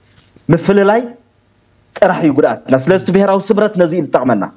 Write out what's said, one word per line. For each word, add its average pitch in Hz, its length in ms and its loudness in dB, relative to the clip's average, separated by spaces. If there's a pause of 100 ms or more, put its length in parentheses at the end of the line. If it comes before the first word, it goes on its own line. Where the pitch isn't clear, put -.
(480)
ምፍልላይ 196 540 2 (920)
ጥራሕ 185 240 0
እዩ 156 120 2
ጉድኣትና። 131 460 0
ስለዚ 170 220 0
እቲ 190 120 -6
ብሔራዊ 196 280 2
ስምረት 208 360 -2
ነዚ 175 160 2
እዩ 175 100 -2
ዝጠቕመና። 127 420 -2 (120)